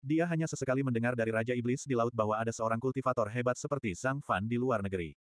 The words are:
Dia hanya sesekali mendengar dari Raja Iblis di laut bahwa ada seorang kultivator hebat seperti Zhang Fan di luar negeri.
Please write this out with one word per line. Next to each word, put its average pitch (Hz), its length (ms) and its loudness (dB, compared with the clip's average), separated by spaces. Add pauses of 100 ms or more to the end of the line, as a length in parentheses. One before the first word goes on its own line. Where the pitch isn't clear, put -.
Dia 160 260 2
hanya 160 160 2
sesekali 135 400 -2
mendengar 120 320 0
dari 113 160 2
Raja 113 240 2
Iblis 123 320 -2
di 127 80 2
laut 117 160 2
bahwa 107 240 2
ada 113 160 -2
seorang 113 240 0
kultivator 127 560 0
hebat 123 240 0
seperti 127 400 -2
Zhang 135 240 -2
Fan 104 240 0
di 120 160 0
luar 117 240 0
negeri. 90 380 -4